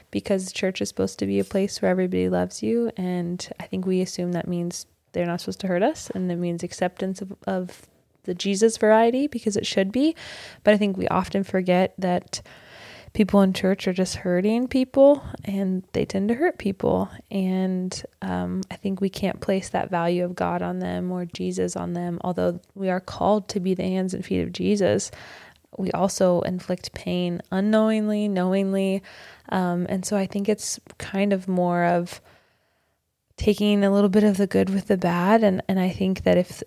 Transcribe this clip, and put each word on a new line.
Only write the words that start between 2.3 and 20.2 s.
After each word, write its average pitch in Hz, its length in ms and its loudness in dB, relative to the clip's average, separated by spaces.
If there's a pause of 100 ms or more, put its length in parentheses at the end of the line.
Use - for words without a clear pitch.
you. 226 340 0
And 180 500 -4 (140)
I - 40 -14
think 185 220 -6
we 185 140 2
assume 180 320 -2
that 170 160 -2
means 175 380 -4 (260)
they're 175 140 0
not 170 160 -2
supposed - 180 -8
to 196 60 -4
hurt 180 160 0
us. 311 280 0
And 185 220 -2
it 170 40 -2
means 170 260 -2
acceptance 185 580 -4
of, 196 140 -10 (120)
of 185 360 -4 (400)
the 180 120 -6
Jesus 196 440 2
variety, 233 480 6
because 214 300 -4
it 214 100 -2
should 196 260 0
be. 294 240 2 (460)
But 208 100 6
I 214 60 4
think 196 180 0
we 185 120 -4
often 185 360 0
forget 185 540 2
that 180 420 -2 (720)
people 202 300 4
in 190 100 4
church 190 340 0
are 190 60 2
just 185 240 -2
hurting 208 500 0
people, 269 560 6 (220)
and 190 480 -2
they - 140 0
tend 196 240 -2
to 233 40 0
hurt 311 220 0
people. 190 540 0 (200)
And, 185 720 -2 (200)
um, 180 480 -4
I - 60 -14
think 196 260 -4
we 196 80 2
can't - 320 -4
place 190 260 -2
that - 220 -4
value 175 340 0